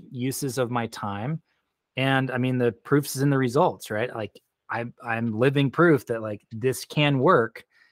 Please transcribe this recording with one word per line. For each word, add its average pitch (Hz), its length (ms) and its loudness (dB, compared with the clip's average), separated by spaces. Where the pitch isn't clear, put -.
uses 127 480 -4
of 123 140 -2
my 120 160 -2
time." 110 540 -8
And, 135 360 0
I 127 80 -4
mean, 127 180 0
the 120 140 2
proof's - 440 0
is 131 60 -4
in 143 80 4
the 139 80 2
results, 131 540 0
right? 110 220 -4
Like, 107 280 -10
I, 120 160 -6
I'm 113 340 -4
living 135 320 2
proof 156 380 4
that, 117 160 -4
like, 107 180 -8
this 123 340 -4
can 147 340 2
work 131 460 2